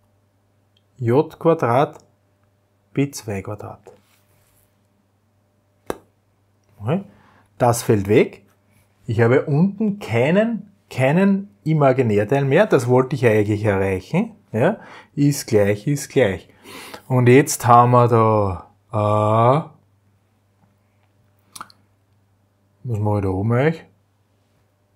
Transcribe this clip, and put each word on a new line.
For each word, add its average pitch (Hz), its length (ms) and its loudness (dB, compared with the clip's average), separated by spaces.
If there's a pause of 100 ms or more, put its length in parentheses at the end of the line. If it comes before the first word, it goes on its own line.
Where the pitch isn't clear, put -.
(1000)
J 127 400 -2
Quadrat 156 600 0 (920)
B 143 180 -4
zwei 101 320 -12
Quadrat. 98 380 -16 (3000)
Okay. 160 220 -4 (540)
Das 120 240 0
fällt 101 260 -2
weg. - 380 0 (600)
Ich 110 140 -2
habe 156 240 2
unten 202 540 -2
keinen, 180 720 -2 (180)
keinen 190 720 0
Imaginärteil 135 840 0
mehr. 156 220 2
Das 135 220 0
wollte 127 280 2
ich 120 100 0
eigentlich 107 380 0
erreichen. 98 720 -2 (160)
Ja? 151 280 -2 (360)
Ist 143 320 -2
gleich, 104 400 0
ist 143 220 -6
gleich. 98 400 -2 (580)
Und 127 220 0
jetzt 135 380 4
haben 120 240 6
wir 123 180 4
da, 110 640 0 (220)
äh, 110 760 0 (3250)
was 117 140 -8
mache 104 180 -2
ich 101 80 -4
da 98 40 -2
oben 98 240 -4
eigentlich? 143 320 -2 (1120)